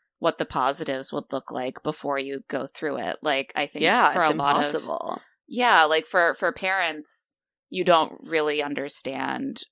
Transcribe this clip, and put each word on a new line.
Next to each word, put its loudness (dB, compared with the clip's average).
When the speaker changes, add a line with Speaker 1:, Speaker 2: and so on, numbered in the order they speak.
Speaker 1:
what 0
the -2
positives -2
would -6
look -6
like -6
before -4
you -6
go -4
through -6
it. -4
Like, -2
I -2
think -8
Speaker 2:
Yeah, 4
Speaker 1:
for 2
Speaker 2:
it's 4
Speaker 1:
a -4
lot 2
of 2
Speaker 2:
impossible. -4
Speaker 1:
Yeah, 6
like, 4
for, 2
for 0
parents, -4
you -4
don't 4
really 0
understand, -6